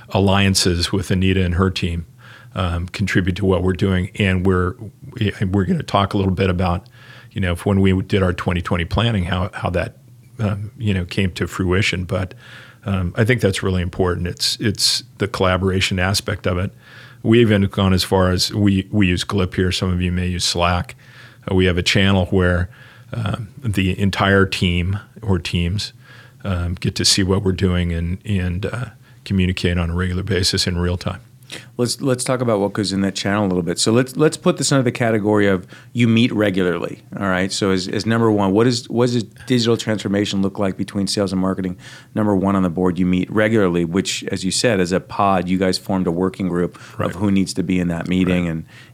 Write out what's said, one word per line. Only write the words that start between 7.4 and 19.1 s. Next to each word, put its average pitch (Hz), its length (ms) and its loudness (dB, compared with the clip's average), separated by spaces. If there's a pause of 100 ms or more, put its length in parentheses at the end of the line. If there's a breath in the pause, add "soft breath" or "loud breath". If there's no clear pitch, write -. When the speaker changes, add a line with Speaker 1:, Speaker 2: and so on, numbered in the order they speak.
Speaker 1:
know, 90 100 0
if 87 140 -6
when 98 160 2
we 95 220 4
did 95 200 0
our 92 80 2
twenty 90 300 -2
twenty 85 240 -2
planning, 101 400 0
how, 90 280 -2
how - 180 -4
that, 87 260 -4 (420)
um, 101 380 -4
you 107 160 -2
know, 92 100 -2
came 90 300 -2
to - 120 -4
fruition. 92 600 -2
But, 92 280 -4 (520 loud breath)
um, 95 320 -2
I 113 80 2
think 117 160 2
that's 98 220 0
really 92 180 0
important. 87 460 -2
It's, - 340 -4
it's - 420 0 (140)
the 101 100 -2
collaboration 92 720 0
aspect 95 460 -2
of 92 140 -2
it. 98 120 -4 (520 loud breath)
We 117 180 6
even 104 220 6
gone 95 300 2
as 90 100 2
far 92 260 4
as 90 240 -2
we, 101 380 2
we 104 160 2
use 90 160 0